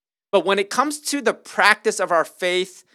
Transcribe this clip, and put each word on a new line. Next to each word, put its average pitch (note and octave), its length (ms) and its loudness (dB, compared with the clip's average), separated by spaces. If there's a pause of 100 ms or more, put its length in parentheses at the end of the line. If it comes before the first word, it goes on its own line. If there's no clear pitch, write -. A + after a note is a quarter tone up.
(300)
But F#3 140 2
when G3 140 0
it G3+ 120 -2
comes D4 300 -2
to C#4+ 200 -6
the A3 140 0
practice G#3 680 0
of F3+ 120 -4
our D#3+ 120 2
faith F3+ 600 -4 (100)